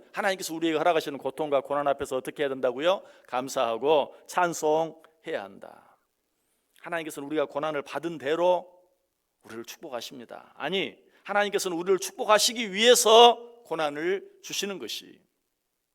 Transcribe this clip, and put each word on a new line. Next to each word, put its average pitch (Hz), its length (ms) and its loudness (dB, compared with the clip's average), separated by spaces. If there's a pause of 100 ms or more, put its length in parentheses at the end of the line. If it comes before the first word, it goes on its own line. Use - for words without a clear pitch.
(120)
하나님께서 190 400 -4
우리에게 165 240 -2
허락하시는 156 420 0
고통과 139 440 -2
고난 143 260 -2
앞에서 139 280 -2
어떻게 147 260 -8
해야 135 80 0
된다고요? 131 520 -2 (240)
감사하고 127 880 0 (120)
찬송해야 160 1160 -4
한다. - 560 -20 (840)
하나님께서는 156 440 -8
우리가 151 200 -2
고난을 147 340 -4
받은 151 380 -8
대로 170 520 0 (720)
우리를 113 240 -16
축복하십니다. - 920 -14
아니, 151 420 -6 (240)
하나님께서는 196 560 -2
우리를 180 200 2
축복하시기 214 760 0
위해서 226 600 8 (280)
고난을 160 800 -4
주시는 190 360 -8
것이. - 400 -14 (760)